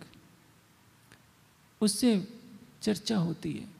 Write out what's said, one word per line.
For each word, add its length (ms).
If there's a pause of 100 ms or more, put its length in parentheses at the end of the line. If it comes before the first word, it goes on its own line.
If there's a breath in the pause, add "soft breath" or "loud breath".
(1800)
उससे 580 (420)
चर्चा 360
होती 360
है। 140 (120)